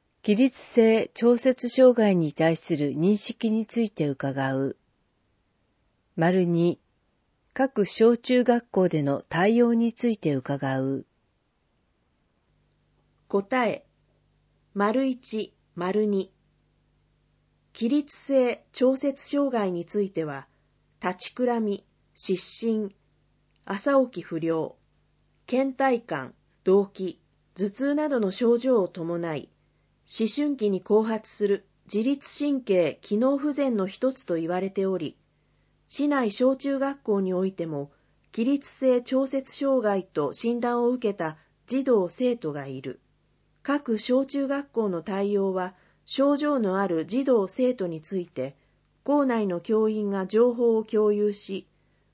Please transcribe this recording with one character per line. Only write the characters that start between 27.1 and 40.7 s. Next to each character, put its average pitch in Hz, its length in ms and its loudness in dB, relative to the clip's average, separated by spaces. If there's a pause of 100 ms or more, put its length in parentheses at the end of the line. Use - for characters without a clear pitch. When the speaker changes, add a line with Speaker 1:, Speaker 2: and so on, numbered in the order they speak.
Speaker 2:
頭 196 160 -2
痛 277 240 -2
な 302 140 0
ど 269 120 0
の 190 120 0
症 233 260 2
状 247 240 2
を 175 60 -2
伴 170 460 -6
い、 - 140 -10 (580)
思 220 220 -4
春 285 280 -2
期 214 120 -2
に 185 140 -2
後 214 200 2
発 220 280 -4
す 202 180 -4
る 196 180 -2 (240)
自 208 120 -2
律 277 260 -2 (100)
神 285 220 0
経 180 400 2
機 - 160 -4
能 262 220 2
不 285 160 -2
全 269 240 0
の 190 80 0
一 254 260 -2
つ - 140 -14
と 180 100 -2
言 165 120 -4
わ 180 120 -2
れ 196 80 -4
て 196 160 -4
お 190 140 -2
り、 151 180 -8 (720)
市 294 200 -2
内 262 240 0
小 262 240 2
中 277 220 -4
学 277 240 -4
校 202 180 0
に 185 120 -2
お 185 120 0
い 190 80 -4
て 170 140 -6
も、 147 260 -8 (400)
起 226 120 -2
立 277 240 -2
性 254 340 2
調 262 240 0
節 269 280 -6
障 269 260 0
害 202 240 0
と 147 280 -2
診 233 280 -2
断 240 220 -2